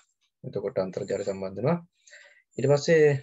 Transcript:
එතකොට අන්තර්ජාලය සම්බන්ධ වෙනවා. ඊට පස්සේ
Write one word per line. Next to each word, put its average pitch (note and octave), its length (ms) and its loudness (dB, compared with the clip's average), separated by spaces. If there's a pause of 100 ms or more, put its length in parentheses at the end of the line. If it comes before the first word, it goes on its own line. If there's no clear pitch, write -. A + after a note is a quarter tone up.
(440)
එතකොට G2+ 340 -8
අන්තර්ජාලය F#2+ 460 -4
සම්බන්ධ G2 340 -8
වෙනවා. D3 180 0 (840)
ඊට C3 100 0
පස්සේ D3+ 420 4 (120)